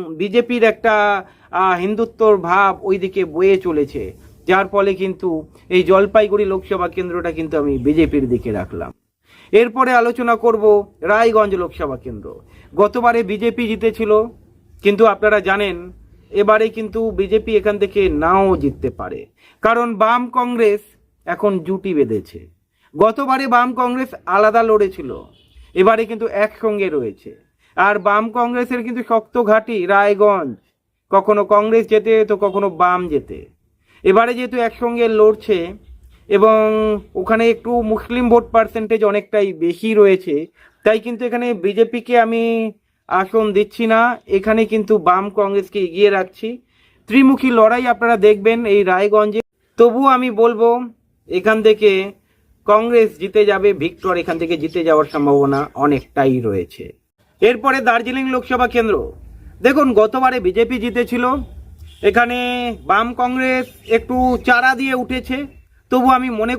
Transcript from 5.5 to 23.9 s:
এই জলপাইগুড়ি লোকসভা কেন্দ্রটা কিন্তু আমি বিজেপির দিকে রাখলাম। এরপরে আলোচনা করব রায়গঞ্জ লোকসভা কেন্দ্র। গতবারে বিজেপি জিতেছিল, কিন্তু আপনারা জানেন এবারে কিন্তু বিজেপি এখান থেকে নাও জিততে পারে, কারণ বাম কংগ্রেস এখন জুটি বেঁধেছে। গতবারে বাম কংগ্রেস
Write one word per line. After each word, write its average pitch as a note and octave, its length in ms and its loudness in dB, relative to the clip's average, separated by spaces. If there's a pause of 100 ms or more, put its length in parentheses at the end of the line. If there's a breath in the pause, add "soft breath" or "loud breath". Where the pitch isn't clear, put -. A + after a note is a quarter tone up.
এই F#3 140 2
জলপাইগুড়ি G3+ 600 2
লোকসভা F#3 500 -4
কেন্দ্রটা F3 360 -6
কিন্তু D#3+ 300 -6
আমি C#3+ 120 -2 (120)
বিজেপির D3+ 480 0
দিকে A#2 180 -4
রাখলাম। F2+ 400 -8 (640 soft breath)
এরপরে A#3+ 380 2 (100)
আলোচনা A#3+ 420 0
করব A3 200 2 (480)
রায়গঞ্জ G#3+ 420 2 (100)
লোকসভা D3 340 -8
কেন্দ্র। A2 300 -16 (460 soft breath)
গতবারে A#3 500 2
বিজেপি A3 440 -4
জিতেছিল, G#3+ 440 -2 (720)
কিন্তু G3+ 200 2 (100)
আপনারা G#3+ 260 2 (100)
জানেন G3 260 -2 (560)
এবারে G#3+ 380 2
কিন্তু A3 300 -8 (120)
বিজেপি G3+ 480 -2
এখান G#3 200 0
থেকে G3 220 -2 (220)
নাও F#3+ 240 2 (140)
জিততে C3+ 280 -4 (100)
পারে, F#2 220 -12 (420 soft breath)
কারণ A#3 320 2
বাম A3+ 280 0 (140)
কংগ্রেস A#3 440 0 (460)
এখন F3 240 -2 (120)
জুটি F#3+ 300 -6
বেঁধেছে। A2+ 460 -4 (560)
গতবারে C4 520 0
বাম B3 220 2 (100)
কংগ্রেস B3 320 -4 (240)